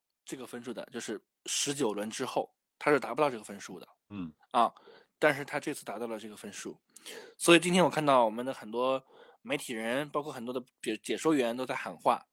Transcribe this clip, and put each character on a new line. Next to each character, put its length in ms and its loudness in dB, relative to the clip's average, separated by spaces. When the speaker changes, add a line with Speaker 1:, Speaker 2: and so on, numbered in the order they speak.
Speaker 1:
这 100 -10
个 100 -10
分 160 -12
数 120 -8
的， 180 -10
就 80 -8
是 220 -6
十 280 -2
九 200 0
轮 160 -4
之 160 -6
后， 280 -2
他 140 2
是 80 6
达 160 -4
不 60 0
到 80 4
这 80 -4
个 60 -14
分 160 -12
数 200 -12
的。 80 -18
Speaker 2:
嗯。 240 -8
Speaker 1:
啊， 220 4
但 160 4
是 120 -8
他 140 -6
这 140 -4
次 120 -12
达 120 -8
到 100 -6
了 120 -8
这 80 -14
个 80 -16
分 160 -14
数。 260 -12
所 180 8
以 40 10
今 140 2
天 100 8
我 60 6
看 160 0
到 200 8
我 40 2
们 160 -4
的 80 -4
很 160 -14
多 320 -2
媒 160 -4
体 160 -10
人， 360 -2
包 120 -2
括 100 -8
很 120 -10
多 100 -6
的 100 -4
解-， 220 -4
解 140 -2
说 160 2
员 220 2
都 100 -6
在 100 -6
喊 220 -8
话 360 2